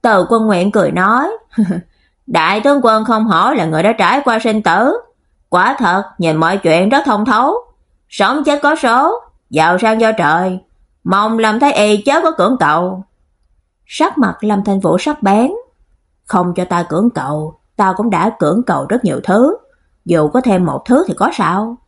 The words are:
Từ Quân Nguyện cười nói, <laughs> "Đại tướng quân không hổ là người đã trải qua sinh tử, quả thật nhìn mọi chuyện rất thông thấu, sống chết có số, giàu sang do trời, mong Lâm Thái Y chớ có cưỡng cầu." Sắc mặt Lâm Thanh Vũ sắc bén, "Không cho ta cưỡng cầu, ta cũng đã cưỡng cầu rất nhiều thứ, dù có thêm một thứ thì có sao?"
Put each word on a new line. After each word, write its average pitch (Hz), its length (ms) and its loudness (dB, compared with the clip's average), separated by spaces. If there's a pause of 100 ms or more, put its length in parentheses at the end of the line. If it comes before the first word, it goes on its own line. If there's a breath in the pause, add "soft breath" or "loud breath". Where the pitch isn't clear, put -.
Từ 202 280 2
Quân 220 160 2
Nguyện 196 260 0
cười 175 180 0
nói, 220 420 0 (240)
<laughs> - 720 -6
"Đại 180 340 0
tướng 285 240 2
quân 220 200 2
không 220 200 0
hổ 202 280 2
là 220 120 0
người 160 180 -2
đã 208 100 2
trải 220 320 0
qua 226 140 0
sinh 220 240 -2
tử, 233 360 0 (520)
quả 196 280 2
thật 196 260 0 (140)
nhìn 160 180 0
mọi 165 200 0
chuyện 170 320 2
rất 269 180 2
thông 214 180 0
thấu, 254 300 2 (540)
sống 254 360 -2
chết 285 180 0
có 294 140 2
số, 294 440 0 (300)
giàu - 280 2
sang 220 220 0
do 220 120 2
trời, 185 460 0 (460)
mong 208 340 0
Lâm 220 220 0
Thái 285 120 2
Y 208 240 2
chớ 277 260 0
có 330 80 2
cưỡng 247 300 0
cầu." 180 440 -2 (840)
Sắc - 320 -2
mặt 202 220 0
Lâm 208 240 -2
Thanh 196 160 0
Vũ 180 180 0
sắc 294 240 -4
bén, 214 300 2 (760)
"Không 180 300 -2
cho 180 80 -2
ta 175 180 -2
cưỡng 196 280 0
cầu, 156 480 -8 (180)
ta 190 200 2
cũng 214 140 -2
đã 185 280 0
cưỡng 175 280 0
cầu 139 220 -2
rất 240 160 -2
nhiều 147 200 -2
thứ, 254 320 2 (480)
dù 160 240 2
có 247 120 0
thêm 196 240 0
một 143 200 -4
thứ 277 240 2
thì - 80 -4
có 247 160 0
sao?" 214 440 -4 (120)